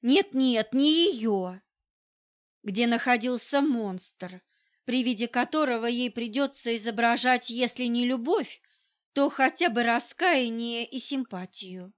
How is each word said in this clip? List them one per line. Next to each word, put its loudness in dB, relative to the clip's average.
Нет-нет, 2
не 4
ее! -2
Где 0
находился 0
монстр, -4
при 0
виде -2
которого 0
ей -2
придется -4
изображать, 0
если -4
не 0
любовь, -2
то 2
хотя 0
бы 0
раскаяние 0
и -10
симпатию. -8